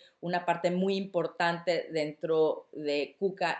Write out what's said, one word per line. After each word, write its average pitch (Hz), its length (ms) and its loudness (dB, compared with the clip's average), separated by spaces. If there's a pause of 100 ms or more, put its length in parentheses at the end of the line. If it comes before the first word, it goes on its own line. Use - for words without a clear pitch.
(220)
una 175 240 -2
parte 170 260 2
muy 185 240 2
importante 170 960 -2
dentro 156 800 0
de 147 480 -4
Cuca 185 400 -2